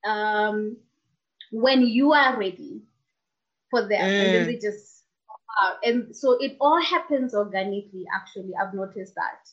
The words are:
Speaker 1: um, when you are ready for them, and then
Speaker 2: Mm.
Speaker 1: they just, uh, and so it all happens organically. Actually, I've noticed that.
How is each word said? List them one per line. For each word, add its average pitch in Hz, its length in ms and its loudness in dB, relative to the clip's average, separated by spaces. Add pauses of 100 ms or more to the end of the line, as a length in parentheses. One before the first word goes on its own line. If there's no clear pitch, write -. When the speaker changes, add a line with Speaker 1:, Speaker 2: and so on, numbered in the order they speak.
Speaker 1:
um, 214 720 -2 (720)
when 254 360 4
you 262 260 4
are 262 240 4
ready 190 460 -8 (840)
for 240 180 2
them, 196 320 0
and 190 140 4
then - 100 4
Speaker 2:
Mm. - 20 -2
Speaker 1:
they 240 120 -4
just, - 480 -10 (560)
uh, 190 220 0
and 233 320 -2
so 254 260 2
it 269 200 -6
all 302 200 4
happens 277 540 -2
organically. 196 800 -4
Actually, 185 460 -10
I've 190 140 -4
noticed 190 420 -10
that. - 240 -6 (140)